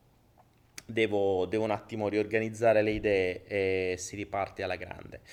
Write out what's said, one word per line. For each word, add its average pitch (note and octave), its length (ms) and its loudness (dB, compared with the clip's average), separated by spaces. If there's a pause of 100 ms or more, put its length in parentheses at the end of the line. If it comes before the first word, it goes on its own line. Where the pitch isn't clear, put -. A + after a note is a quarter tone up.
(840)
Devo, G2+ 640 0
devo G#2+ 160 0
un A2 80 0
attimo G#2 380 -4
riorganizzare G#2+ 760 2
le G#2+ 80 2
idee G2 560 2
e F#2+ 500 0
si - 180 -10
riparte G2 460 -6
alla F2+ 140 -4
grande. - 460 -12 (100)